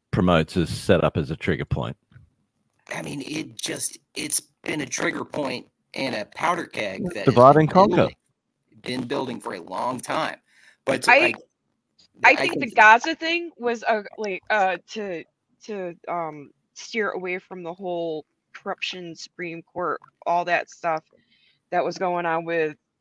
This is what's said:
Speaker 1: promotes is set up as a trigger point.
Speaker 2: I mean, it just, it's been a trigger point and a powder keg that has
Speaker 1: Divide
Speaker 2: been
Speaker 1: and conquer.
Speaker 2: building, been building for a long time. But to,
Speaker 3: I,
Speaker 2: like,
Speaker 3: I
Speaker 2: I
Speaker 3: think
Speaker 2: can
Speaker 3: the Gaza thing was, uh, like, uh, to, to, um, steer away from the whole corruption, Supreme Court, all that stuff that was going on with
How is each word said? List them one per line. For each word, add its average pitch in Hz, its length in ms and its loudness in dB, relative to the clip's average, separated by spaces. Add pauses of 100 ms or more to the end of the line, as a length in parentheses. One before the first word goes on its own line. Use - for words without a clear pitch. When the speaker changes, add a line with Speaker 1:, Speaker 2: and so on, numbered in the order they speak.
(100)
Speaker 1:
promotes 87 460 4
is 82 140 0
set - 320 2
up 78 140 2
as 73 140 -2
a 80 60 -6
trigger 73 280 -4
point. - 320 -6 (1000)
Speaker 2:
I - 80 -8
mean, 147 240 -8
it 143 300 -8
just, - 420 -6 (160)
it's 147 260 0 (220)
been 156 200 -4
a 135 40 -8
trigger - 380 -4
point 131 420 -8 (280)
and 131 200 -4
a 107 120 -6
powder 165 400 -2
keg 98 400 -6
that 175 100 -8
has 101 80 -4
Speaker 1:
Divide 127 300 8
Speaker 2:
been 156 80 6
Speaker 1:
and 151 80 4
conquer. 185 260 6
Speaker 2:
building, - 200 2 (680)
been 123 240 -4
building 127 340 -6
for 117 140 -8
a 92 60 -10
long 107 400 -6
time. 139 360 -4 (480)
But 131 180 0
to, 233 100 6
Speaker 3:
I, 269 60 8
Speaker 2:
like, 311 180 2 (880)
Speaker 3:
I 247 80 8
Speaker 2:
I - 60 6
Speaker 3:
think - 160 0
Speaker 2:
can - 80 -2
Speaker 3:
the 247 100 -4
Gaza 233 440 8
thing 339 440 -4
was, 240 240 -4
uh, 214 200 0 (160)
like, 202 320 -6
uh, 190 260 2 (160)
to, 196 320 -10 (400)
to, 190 320 -10 (100)
um, 156 440 -8 (240)
steer - 360 -6
away 185 280 -6
from 185 240 -16
the 170 100 -10
whole 170 520 -6 (300)
corruption, 180 640 -10
Supreme 170 460 -12
Court, 170 380 -6 (240)
all 175 220 0
that 170 240 -2
stuff 160 320 -4 (680)
that 170 140 0
was 175 140 -4
going 175 260 -2
on 165 200 -2
with 160 320 -2 (240)